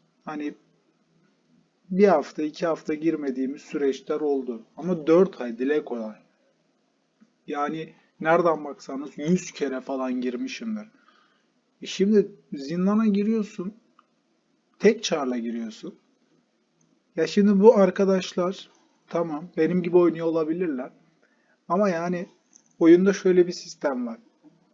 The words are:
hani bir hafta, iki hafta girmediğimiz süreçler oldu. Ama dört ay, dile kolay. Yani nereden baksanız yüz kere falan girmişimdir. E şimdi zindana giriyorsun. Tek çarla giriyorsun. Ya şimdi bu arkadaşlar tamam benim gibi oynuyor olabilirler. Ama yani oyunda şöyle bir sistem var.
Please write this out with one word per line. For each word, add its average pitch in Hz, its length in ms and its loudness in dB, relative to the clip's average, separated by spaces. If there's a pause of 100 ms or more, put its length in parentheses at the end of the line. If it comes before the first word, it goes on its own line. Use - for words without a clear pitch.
(240)
hani 147 300 -10 (1400)
bir 190 180 4
hafta, 156 340 0
iki 156 240 -6
hafta 156 280 -4
girmediğimiz 147 680 -4
süreçler 143 580 -4
oldu. 131 420 -4 (140)
Ama 160 300 -6
dört 185 340 4
ay, 120 180 -8
dile 147 260 -2
kolay. 110 320 -10 (1300)
Yani 151 460 -6 (280)
nereden 160 440 2
baksanız 139 520 -12
yüz 170 360 -2
kere 131 280 -6
falan 127 400 -6
girmişimdir. 120 680 -8 (920)
E - 40 -14
şimdi 202 460 2 (200)
zindana 180 540 0
giriyorsun. 208 680 -2 (1040)
Tek 220 260 2
çarla 135 340 -2
giriyorsun. 113 560 -8 (1200)
Ya 160 100 0
şimdi 202 340 4
bu 220 160 10
arkadaşlar 190 960 0 (380)
tamam 170 480 -6
benim 165 260 2
gibi 170 140 0
oynuyor 165 300 2
olabilirler. 160 640 -4 (800)
Ama 196 200 0
yani 175 380 -4 (520)
oyunda 175 340 8
şöyle 180 340 4
bir 180 60 -6
sistem 127 540 -6
var. 117 120 -10 (560)